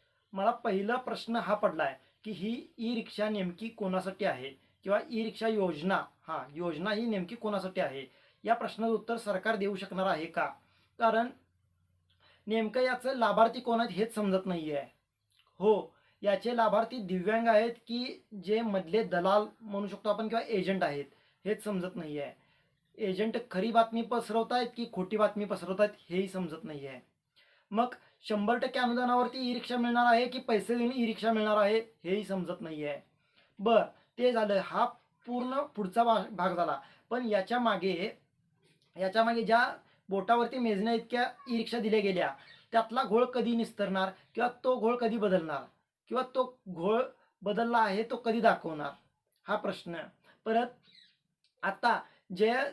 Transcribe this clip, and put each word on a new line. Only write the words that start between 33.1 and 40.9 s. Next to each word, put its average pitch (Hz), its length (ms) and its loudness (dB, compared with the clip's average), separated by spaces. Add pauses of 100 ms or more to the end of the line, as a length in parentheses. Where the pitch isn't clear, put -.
बरं, 214 240 6 (360)
ते 247 140 4
झालं. 208 320 2
हा 196 200 0 (420)
पूर्ण 247 360 -2
पुढचा 208 420 0
भा-, 233 260 2
भाग 185 200 0
झाला. 165 300 0 (300)
पण 247 160 -2
याच्या 208 320 0
मागे, 190 600 0 (800)
याच्या 190 280 2
मागे 233 180 2
ज्या 233 320 4 (340)
बोटावरती 226 500 2
मेजण्या 226 360 2